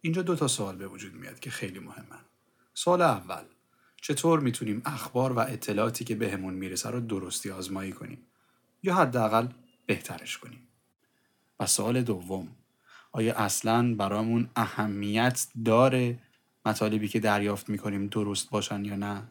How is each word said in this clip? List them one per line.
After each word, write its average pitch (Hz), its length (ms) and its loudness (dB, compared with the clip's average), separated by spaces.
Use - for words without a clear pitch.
اینجا 165 200 0
دو 175 140 2
تا 143 120 0
سوال 101 280 -2
به 95 120 -12
وجود 95 260 -14
میاد - 260 -16
که - 100 -12
خیلی 95 300 -8
مهمن. - 420 -18
سوال 175 280 4
اول، 92 420 2
چطور 160 380 2
می‌تونیم 117 460 -2
اخبار 131 460 -2
و 120 80 0
اطلاعاتی 113 680 0
که 113 100 -2
بهمون 95 380 -2
می‌رسه 92 360 -6
رو 120 100 -4
درستی 98 520 -4
آزمایی 95 400 -6
کنیم 82 260 -12
یا 180 120 2
حداقل 120 520 4
بهترش - 520 -6
کنیم؟ - 300 -20
و 104 60 0
سوال 117 360 2
دوم، 92 460 -2
آیا 113 240 0
اصلاً 113 600 2
برامون 110 600 2
اهمیت 107 920 2
داره 120 540 6
مطالبی 107 420 0
که 110 120 0
دریافت 104 500 0
می‌کنیم 101 380 -2
درست 101 420 -2
باشن 101 360 -2
یا 101 100 -4
نه؟ 101 360 -4